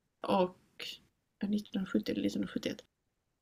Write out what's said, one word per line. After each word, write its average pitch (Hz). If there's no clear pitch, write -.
Och, 185
ja, 202
nittonhundrasjuttio 208
eller -
nittonhundrasjuttioett. -